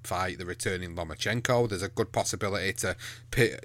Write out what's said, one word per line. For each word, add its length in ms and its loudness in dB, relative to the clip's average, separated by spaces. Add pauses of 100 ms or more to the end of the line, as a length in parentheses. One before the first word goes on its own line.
fight 340 -2
the 80 -8
returning 500 -2
Lomachenko? 720 2
There's 140 -2
a 60 0
good 240 -2
possibility 640 0
to 220 -2 (340)
pit, 340 4